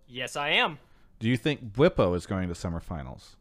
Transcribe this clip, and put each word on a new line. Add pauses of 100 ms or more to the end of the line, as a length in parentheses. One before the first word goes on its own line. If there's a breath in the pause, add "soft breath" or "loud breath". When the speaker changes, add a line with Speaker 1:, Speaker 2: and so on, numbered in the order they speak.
Speaker 1:
Yes,
I
am. (400 soft breath)
Speaker 2:
Do
you
think
Bwipo
is
going
to
semifinals?